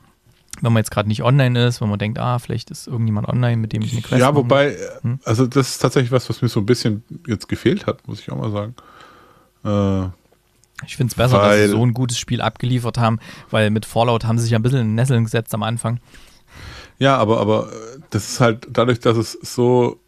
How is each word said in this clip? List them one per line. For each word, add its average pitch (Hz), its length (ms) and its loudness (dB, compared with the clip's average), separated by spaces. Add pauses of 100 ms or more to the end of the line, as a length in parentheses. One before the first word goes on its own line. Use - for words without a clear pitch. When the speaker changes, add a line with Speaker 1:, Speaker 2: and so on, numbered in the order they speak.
(600)
Speaker 1:
Wenn 117 120 2
man 113 80 4
jetzt - 100 -8
grad 104 160 -2
nicht 107 160 -2
online 123 440 2
ist, 120 120 -2
wenn 110 100 -2
man 101 100 -2
denkt, 107 200 -4
ah, 120 180 -2
vielleicht - 320 -8
ist - 180 -16
irgendjemand 110 420 -2
online, 120 260 0
mit 110 160 -4
dem 110 100 -2
ich 110 120 -4
eine 117 80 -2
Quest 127 180 0
Speaker 2:
Ja, 123 60 6
Speaker 1:
machen 147 180 4
Speaker 2:
wobei, 139 280 4
Speaker 1:
will. 92 180 -10 (140)
Hm? 123 200 -4
Speaker 2:
also 117 240 2
das 127 220 0
ist - 80 -8
tatsächlich 127 340 0
was, 131 160 0
was - 140 -10
mir 120 80 0
so - 100 -2
ein 101 60 0
bisschen 113 380 0 (240)
jetzt 110 200 -4
gefehlt 127 400 -2
hat, - 220 -6
muss 107 100 -12
ich - 100 -16
auch 131 80 -8
mal 113 140 -4
sagen. 104 240 -6 (880)
Äh, 98 460 0 (760)
Speaker 1:
Ich - 120 -12
find's 123 180 -2
besser, 117 220 4
dass 101 60 6 (120)
sie 107 60 6
Speaker 2:
weil 104 80 4
Speaker 1:
so 110 160 2
ein 123 80 2
gutes 123 260 -2
Spiel 117 220 -4
abgeliefert 123 560 -2
haben, 113 220 2 (320)
weil 107 180 2
mit 107 160 0
Fallout 117 400 0
haben 113 120 0
sie 117 80 0
sich 113 60 -2
ja 113 80 2
ein 110 40 0
bisschen 131 180 0
in 113 60 0
den 107 80 0
Nesseln 120 280 2
gesetzt 113 300 -2
am 107 100 -4
Anfang. 113 380 -4 (960)
Speaker 2:
Ja, 135 200 4
aber, 113 220 2
aber, 110 320 0
äh, 117 280 -18 (100)
das - 180 -4
ist - 140 -4
halt 117 280 2
dadurch, 120 300 2
dass 117 160 2
es 113 180 -2
so 123 640 0 (100)